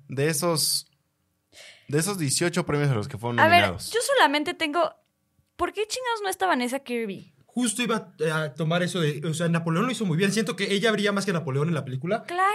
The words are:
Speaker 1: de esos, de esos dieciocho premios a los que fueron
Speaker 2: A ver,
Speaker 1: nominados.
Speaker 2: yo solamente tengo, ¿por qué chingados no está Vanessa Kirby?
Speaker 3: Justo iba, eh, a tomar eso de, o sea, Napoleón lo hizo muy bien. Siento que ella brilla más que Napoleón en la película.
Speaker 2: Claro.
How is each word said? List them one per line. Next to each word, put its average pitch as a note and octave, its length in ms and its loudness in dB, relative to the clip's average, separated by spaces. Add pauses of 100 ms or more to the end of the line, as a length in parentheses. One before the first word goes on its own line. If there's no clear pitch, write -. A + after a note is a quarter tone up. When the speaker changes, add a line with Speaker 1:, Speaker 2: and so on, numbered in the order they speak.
Speaker 1:
de C#3 200 0
esos, E3 580 0 (1000)
de D3 100 0
esos F#3+ 200 0
dieciocho E3+ 480 0
premios C#3+ 240 2
a B2+ 40 2
los G#2 140 -2
que G#2 100 -10
fueron A#2+ 220 -2
Speaker 2:
A D#4 80 8
ver, F4 140 8
Speaker 1:
nominados. - 300 -2
Speaker 2:
yo A4+ 80 -2 (140)
solamente D4+ 400 4
tengo, D#4+ 400 -2 (640)
¿por E4+ 160 -2
qué G4+ 160 -4
chingados A#4+ 340 -4
no G4 60 -2
está F#4+ 180 -2
Vanessa C4 340 0
Kirby? A3+ 520 -6 (140)
Speaker 3:
Justo B3 360 0
iba, A3 360 -2
eh, D#3+ 120 0
a D#3 220 -2
tomar E3 300 0
eso F3 180 -2
de, D3 260 0
o D#3 60 -2
sea, E3 160 0
Napoleón E3 380 0
lo C4 60 0
hizo A3 120 -4
muy D#3+ 140 0
bien. G3 120 4
Siento G#3+ 260 0
que F#3+ 180 -2
ella G#3+ 180 2
brilla G3+ 200 0
más G3 120 0
que G3 80 0
Napoleón C#3+ 360 0
en E3+ 60 0
la B2+ 120 -4
película. E3 380 -4
Speaker 2:
Claro. F#4+ 300 0